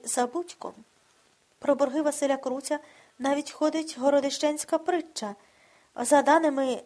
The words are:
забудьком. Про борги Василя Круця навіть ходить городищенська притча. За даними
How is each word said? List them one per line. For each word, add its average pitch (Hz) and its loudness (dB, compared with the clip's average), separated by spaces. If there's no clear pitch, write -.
забудьком. 247 -4
Про 285 2
борги 277 0
Василя 285 0
Круця 269 -6
навіть 285 -2
ходить 311 -2
городищенська 285 0
притча. 320 -4
За 277 4
даними 277 2